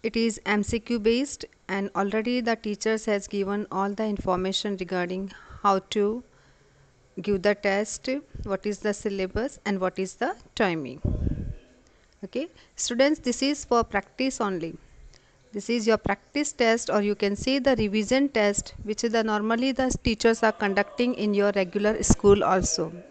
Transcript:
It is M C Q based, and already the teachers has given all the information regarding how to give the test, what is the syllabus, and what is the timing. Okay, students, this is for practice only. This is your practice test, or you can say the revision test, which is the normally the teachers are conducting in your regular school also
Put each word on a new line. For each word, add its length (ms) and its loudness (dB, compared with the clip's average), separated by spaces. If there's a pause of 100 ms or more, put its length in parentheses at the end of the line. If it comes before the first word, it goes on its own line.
It 140 -4
is 320 0
M 160 2
C 160 -2
Q 180 -4
based, 480 0 (220)
and 280 -4
already 460 0
the 140 0
teachers 500 -4
has 220 0
given 440 -2
all 200 -2
the 140 -4 (120)
information 600 -2
regarding 540 -4 (300)
how 180 4 (180)
to 260 0 (960)
give 220 0
the 100 4
test, 560 -2 (360)
what 200 -4
is 140 -4
the 120 -2
syllabus, 760 -4
and 120 0
what 200 -2
is 160 -6
the 200 -2 (200)
timing. 440 -2 (1200)
Okay, 240 -6 (280)
students, 440 2
this 240 -2
is 220 -2
for 180 2
practice 580 -4
only. 360 -4 (760)
This 160 -8
is 160 0
your 120 6
practice 560 -4
test, 360 2
or 120 2
you 120 0
can 220 0
say 240 0
the 160 4
revision 540 2
test, 440 0 (100)
which 200 -4
is 80 0
the 100 2
normally 520 0
the 280 0
teachers 420 2
are 100 4
conducting 640 0
in 180 0
your 240 4
regular 460 0
school 380 6
also 520 0 (180)